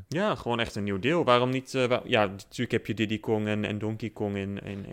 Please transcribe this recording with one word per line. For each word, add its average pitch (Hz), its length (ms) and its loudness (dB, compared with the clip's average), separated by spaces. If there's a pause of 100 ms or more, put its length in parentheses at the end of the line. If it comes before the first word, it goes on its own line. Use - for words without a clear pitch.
Ja, 185 280 0
gewoon 120 240 -2
echt 113 160 -2
een 104 80 -4
nieuw 101 160 -2
deel. 151 240 2
Waarom 123 260 6
niet, 131 240 -4
eh, 131 120 2
wa-, 120 200 2
ja, 113 200 4
natuurlijk 98 460 -6
heb 113 140 0
je 117 80 -4
Diddy 107 260 0
Kong 107 280 0
en, 107 180 0
en 101 120 -2
Donkey 110 320 -4
Kong 104 280 -4
in, 98 260 -4
in, 98 300 -8